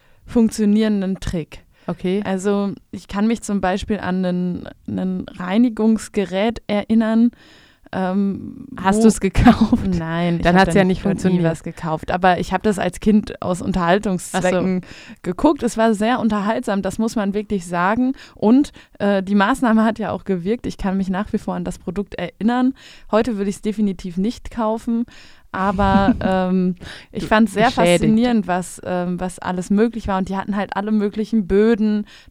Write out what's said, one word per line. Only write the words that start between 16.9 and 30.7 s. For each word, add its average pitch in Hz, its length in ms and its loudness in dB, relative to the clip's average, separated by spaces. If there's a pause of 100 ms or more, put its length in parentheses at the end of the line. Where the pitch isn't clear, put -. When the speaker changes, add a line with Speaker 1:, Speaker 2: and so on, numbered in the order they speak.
Speaker 1:
muss 226 180 -2
man 202 200 -2
wirklich 202 320 -4
sagen. 208 460 0 (200)
Und, 254 380 4 (260)
äh, 202 240 0
die 196 140 -2
Maßnahme 220 480 4
hat 220 160 0
ja 202 100 -4
auch - 140 -6
gewirkt. 190 420 -4
Ich - 140 -8
kann 190 180 -2
mich 190 140 -2
nach 190 220 -4
wie 214 40 0
vor 185 160 -6
an 175 100 -6
das 180 140 -6
Produkt - 380 -8
erinnern. 240 580 -2 (380)
Heute 214 260 2
würde 202 140 -2
ich's - 100 -10
definitiv 196 560 -2
nicht 208 320 -4
kaufen. 233 560 -2 (460)
Aber, 196 640 4
Speaker 2:
<laughs> - 20 -8
Speaker 1:
ähm, 185 560 0 (380)
ich - 100 -6
Speaker 2:
Du, 151 40 -4
Speaker 1:
fand's 214 260 4
sehr 214 140 4
Speaker 2:
geschädigt. 175 340 4
Speaker 1:
faszinierend, 220 440 2
was, 180 380 -4
ähm, 180 380 -4
was 185 180 -8
alles 180 300 -6
möglich 220 400 2
war. 190 80 0
Und 185 100 -2
die 190 80 -6
hatten 196 220 -4
halt 196 180 -6